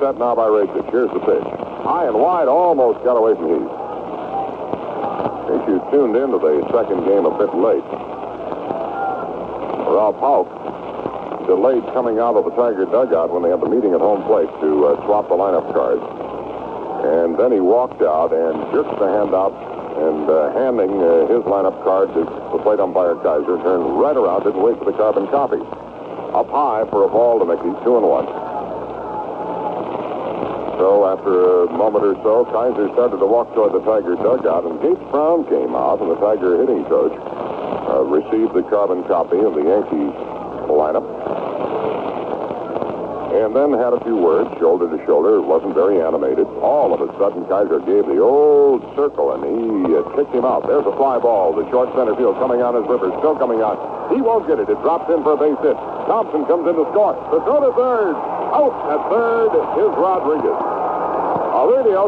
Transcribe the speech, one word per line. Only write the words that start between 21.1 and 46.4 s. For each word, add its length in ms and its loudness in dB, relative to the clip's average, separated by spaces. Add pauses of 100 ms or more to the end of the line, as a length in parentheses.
his 160 2
lineup 380 0
card 320 2
to 100 0
the 380 -6
plate 160 2
umpire 420 2
Kaiser, 400 0
turned 240 0 (160)
right 160 2
around, 320 2
didn't 140 0
wait 160 2
for 60 -8
the 120 -2
carbon 300 2
copy. 340 0 (720)
Up 160 0
high 400 0
for 140 2
a 80 4
ball 260 4
to 80 2
Mickey, 240 0 (160)
two 160 4
and 60 4
one. 180 2 (2500)
So 260 4
after 580 4
a 60 2
moment 340 2
or 200 2
so, 260 4
Kaiser 480 0
started 220 2
to 80 4
walk 260 2
toward 240 2
the 80 -4
Tiger 300 0
dugout, 500 0
and 160 -6
Gates 300 0
Brown 340 2
came 300 -2
out, 260 0
and 80 -2
the 80 0
Tiger 400 2
hitting 320 2
coach, 240 2
uh, 920 -4
received 520 0
the 160 2
carbon 320 0
copy 360 0
of 140 2
the 80 -2
Yankees 540 0 (520)
lineup, 380 0 (2250)
and 180 2
then 220 4
had 160 2
a 100 2
few 140 0
words, 400 2
shoulder 320 2
to 160 -4
shoulder. 320 4
It 80 0
wasn't 300 0
very 260 2
animated. 460 0 (120)